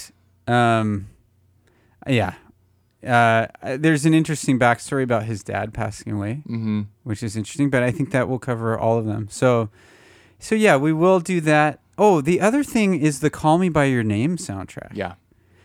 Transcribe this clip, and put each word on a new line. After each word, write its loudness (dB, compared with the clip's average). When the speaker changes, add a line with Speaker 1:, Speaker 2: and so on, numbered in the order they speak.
Speaker 1:
um, 2
yeah. 0
Uh, 4
there's 2
an 4
interesting 0
backstory 0
about 0
his -6
dad -6
passing -8
away, -6
Speaker 2:
Mm-hmm. -4
Speaker 1:
which -8
is -8
interesting, -4
but 2
I 2
think -4
that 0
will -4
cover -4
all 0
of -2
them. -6
So, 0
so -6
yeah, 4
we 2
will 4
do -2
that. 2
Oh, 4
the 0
other 2
thing 0
is 0
the 0
Call 2
Me 2
By 2
Your 2
Name 0
soundtrack. -12
Speaker 2:
Yeah. -8